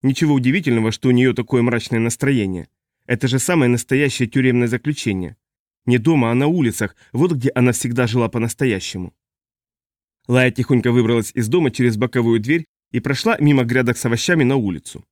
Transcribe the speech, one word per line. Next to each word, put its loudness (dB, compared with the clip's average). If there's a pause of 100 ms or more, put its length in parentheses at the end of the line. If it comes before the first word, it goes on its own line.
Ничего 2
удивительного, 0
что -2
у 4
нее 4
такое 0
мрачное -2
настроение. -2 (380)
Это -2
же 0
самое 2
настоящее 0
тюремное 0
заключение. -4 (500)
Не 2
дома, 2
а 0
на 2
улицах, -2 (160)
вот 0
где -2
она 2
всегда -2
жила 0
по-настоящему. -4 (1120)
Лая 2
тихонько 0
выбралась 0
из -2
дома 2
через 0
боковую 0
дверь -2 (240)
и -4
прошла -2
мимо 4
грядок 0
с -12
овощами 0
на 2
улицу. -6